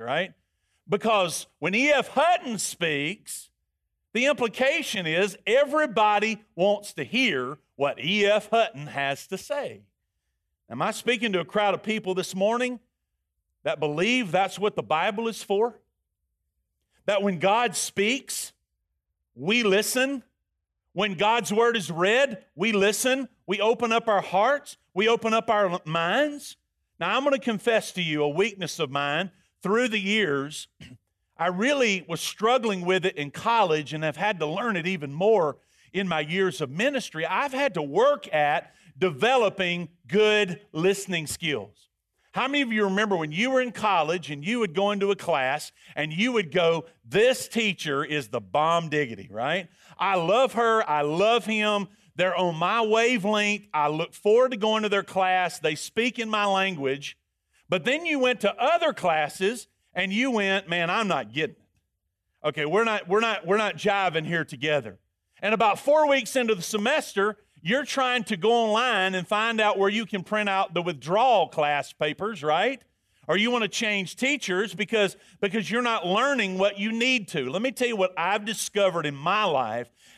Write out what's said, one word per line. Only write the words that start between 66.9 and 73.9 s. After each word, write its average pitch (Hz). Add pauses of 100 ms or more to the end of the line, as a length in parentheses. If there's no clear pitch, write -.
you're 240
trying 247
to 220
go 202
online 220
and 180
find 220
out 208
where 196
you 214
can 190
print 208
out 190
the 170
withdrawal 175
class 147
papers, 156
right? 196 (460)
Or 160
you 220
wanna 233
change 208